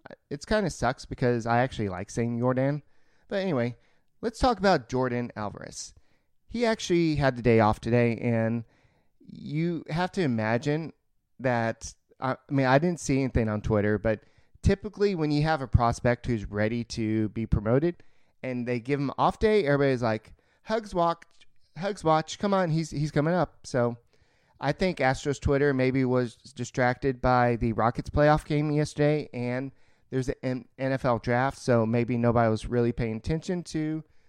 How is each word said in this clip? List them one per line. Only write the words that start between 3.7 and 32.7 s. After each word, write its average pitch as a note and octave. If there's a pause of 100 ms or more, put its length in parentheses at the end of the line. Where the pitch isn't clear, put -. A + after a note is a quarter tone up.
let's -
talk B3
about F#3
Jordan A#2+
Alvarez. - (540)
He A#3
actually E3+
had C3+
the A#2+
day A2+
off G#2+
today, A#2
and A#2 (640)
you D#3+
have F3+
to G3
imagine B2 (480)
that, A#2 (280)
I, C3
I - (120)
mean, C3+
I C3
didn't E3+
see C3+
anything A#2+
on G#2+
Twitter, G#2
but G#2+ (420)
typically G3
when D#3
you D3
have D#3
a B2+
prospect A#2+
who's G#2+
ready A2
to A2
be A2+
promoted B2+ (460)
and B2
they B2
give C3+
him C3+
off D#3+
day, G#3+
everybody's C#3
like, A2 (300)
"Hugs A3
watch, E3+ (520)
Hugs F#3+
watch, D#3
come G3+
on, F#3
he's, D#3+
he's D3
coming D3+
up." E3
So A#2+ (640)
I C#3
think F#3
Astros C3
Twitter C#3+
maybe C3
was B2+
distracted B2
by B2
the A2+
Rockets A2+
playoff D3
game D3+
yesterday, D3
and B2 (380)
there's C3
an C#3
N-, B2+ (100)
N C3+
F C3+
L A#2+
draft, B2+
so A#2
maybe A#2+
nobody A#2
was A2
really A#2+